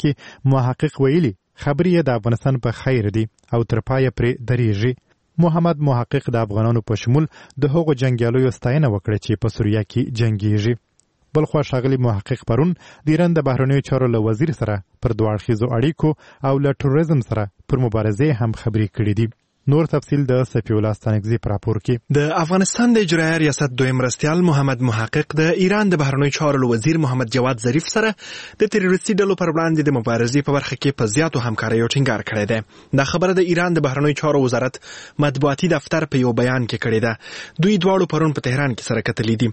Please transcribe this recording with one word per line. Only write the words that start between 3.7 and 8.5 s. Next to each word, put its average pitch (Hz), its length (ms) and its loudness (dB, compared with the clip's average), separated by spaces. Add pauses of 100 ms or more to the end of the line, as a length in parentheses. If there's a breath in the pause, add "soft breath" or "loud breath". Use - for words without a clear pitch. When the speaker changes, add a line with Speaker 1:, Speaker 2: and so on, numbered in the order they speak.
Speaker 1:
پایه 131 300 0
پرې 120 200 0 (200)
درېږي. 120 440 0 (440)
محمد 165 400 2
محقق 135 520 0
د 120 60 -2
افغانانو 113 520 0
په 110 120 0
شمول 143 260 2 (360 loud breath)
د - 20 2 (100)
هغو 160 200 2
جنګیالیو 123 640 0